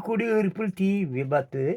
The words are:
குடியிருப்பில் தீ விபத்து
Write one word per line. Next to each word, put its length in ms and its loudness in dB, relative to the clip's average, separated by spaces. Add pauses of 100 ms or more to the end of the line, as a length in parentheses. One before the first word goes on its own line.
குடியிருப்பில் 720 0
தீ 120 2 (260)
விபத்து 480 0 (120)